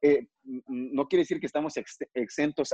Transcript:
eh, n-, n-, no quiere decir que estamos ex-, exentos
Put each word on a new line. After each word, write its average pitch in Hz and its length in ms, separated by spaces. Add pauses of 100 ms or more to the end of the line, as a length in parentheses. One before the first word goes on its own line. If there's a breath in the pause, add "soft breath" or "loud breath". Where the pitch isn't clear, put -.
eh, 143 240 (180)
n-, 127 240
n-, 127 240
no 139 160
quiere 180 140
decir 165 180
que 151 60
estamos 151 320
ex-, - 220 (160)
exentos 147 580